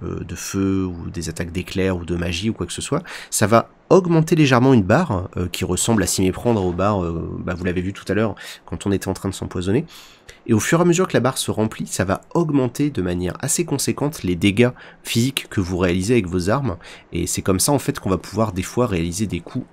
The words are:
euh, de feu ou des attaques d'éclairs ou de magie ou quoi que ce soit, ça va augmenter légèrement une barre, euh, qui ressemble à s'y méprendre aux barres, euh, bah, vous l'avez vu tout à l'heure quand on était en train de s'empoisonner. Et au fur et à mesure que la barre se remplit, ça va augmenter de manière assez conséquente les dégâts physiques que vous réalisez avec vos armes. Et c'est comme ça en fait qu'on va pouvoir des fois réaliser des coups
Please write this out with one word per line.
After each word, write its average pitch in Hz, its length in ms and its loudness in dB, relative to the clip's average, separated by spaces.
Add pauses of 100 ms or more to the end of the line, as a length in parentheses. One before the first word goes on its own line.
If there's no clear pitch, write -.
euh, 87 160 -6
de 87 160 -10
feu 95 500 -2
ou 87 240 -8
des 82 200 -8
attaques 85 240 -6
d'éclairs 92 420 -2
ou 87 80 -6
de 87 140 -4
magie 87 320 -2
ou 104 40 0
quoi 90 120 -6
que - 80 -8
ce - 80 -8
soit, 170 220 -4 (260)
ça - 180 0
va 113 220 4 (200)
augmenter 170 460 4
légèrement 135 380 6
une 110 100 6
barre, 104 540 0
euh, 90 100 0
qui - 160 -8
ressemble 92 400 2
à 85 40 0
s'y - 140 0
méprendre 101 400 2
aux 90 120 0
barres, 95 320 0
euh, 85 340 -4
bah, 85 140 -6
vous 87 100 -6
l'avez 90 180 -2
vu 95 120 -4
tout - 160 -18
à 95 40 0
l'heure 104 220 0 (300)
quand - 200 -8
on 101 60 2
était 95 160 -2
en 95 60 0
train - 160 -6
de 92 40 -4
s'empoisonner. 95 520 -2 (640)
Et 117 60 2
au 104 60 6
fur 165 200 2
et - 20 2
à 175 40 4
mesure 175 220 4
que - 60 -4
la 123 60 4
barre 127 180 0
se - 140 -2
remplit, 107 340 -2
ça - 180 -2
va 92 180 0 (120)
augmenter 143 560 2
de 95 140 -2
manière 87 380 -2
assez 143 220 0
conséquente 143 600 -2
les 175 120 0
dégâts 117 360 4 (320)
physiques 123 480 -2
que 104 100 0
vous 90 160 -2
réalisez 92 380 2
avec 107 100 2
vos 87 240 -2
armes. 117 280 0 (340)
Et 85 160 -2
c'est - 160 -4
comme 95 160 2
ça - 120 2
en 139 80 4
fait - 200 -4
qu'on 101 100 -4
va 90 80 2
pouvoir 104 340 -2
des 90 120 -4
fois 120 240 0
réaliser 90 400 -2
des 87 120 -4
coups - 340 -8